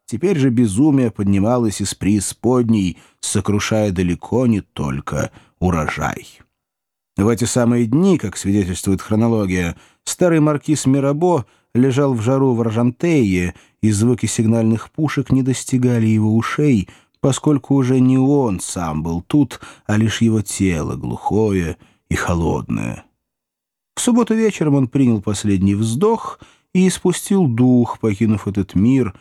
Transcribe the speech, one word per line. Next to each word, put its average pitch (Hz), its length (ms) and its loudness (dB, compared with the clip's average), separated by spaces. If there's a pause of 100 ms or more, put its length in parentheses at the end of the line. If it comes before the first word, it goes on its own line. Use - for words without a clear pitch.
теперь 175 320 -2
же 135 120 2
безумие 123 600 2
поднималось 104 680 0
из 101 160 -6
преисподней, 107 1000 0 (240)
сокрушая 104 680 -2
далеко 92 540 -2
не 110 140 2
только 71 720 -6 (280)
урожай. 80 680 -4 (880)
В 98 120 0
эти 117 180 0
самые 120 400 0
дни, 160 320 2
как 104 180 -8
свидетельствует 95 640 -2
хронология, 104 760 0 (260)
старый 165 380 0
маркиз 151 440 0
Мирабо 143 600 0 (280)
лежал 135 400 2
в 113 80 -2
жару 135 320 2
в 117 80 0
Аржантее, 113 920 0 (260)
и 107 100 2
звуки 117 340 0
сигнальных 110 640 0
пушек 143 400 -4
не 131 100 2
достигали 123 680 0
его 107 280 2
ушей, 113 540 0 (320)
поскольку 143 540 0
уже 131 260 2
не 131 160 4
он 131 420 2
сам 80 420 -6
был 85 200 -4
тут, - 400 0 (240)
а 107 100 -2
лишь 107 260 0
его 110 200 2
тело 90 560 -2
глухое 92 800 -2 (320)
и 90 60 -2
холодное. 62 880 -4 (920)
В - 60 -8
субботу 233 320 2
вечером 196 420 0
он 131 140 0
принял 120 320 2
последний 101 540 0
вздох — 131 640 -2 (340)
и 185 140 4
испустил 180 600 0
дух, 123 520 2
покинув 107 480 0
этот 98 280 -4
мир, 117 460 2